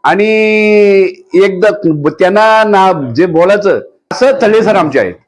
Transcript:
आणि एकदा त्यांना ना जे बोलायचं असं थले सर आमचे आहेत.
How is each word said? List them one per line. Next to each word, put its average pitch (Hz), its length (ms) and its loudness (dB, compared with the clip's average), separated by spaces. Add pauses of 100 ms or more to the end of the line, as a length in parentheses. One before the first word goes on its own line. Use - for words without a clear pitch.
आणि 185 220 2 (1080)
एकदा 196 360 2 (400)
त्यांना 214 540 0
ना 190 500 0
जे 156 120 0
बोलायचं 180 540 0 (320)
असं 269 200 0 (100)
थले 220 220 2
सर 202 120 0
आमचे 147 240 -2
आहेत. 90 140 -4 (140)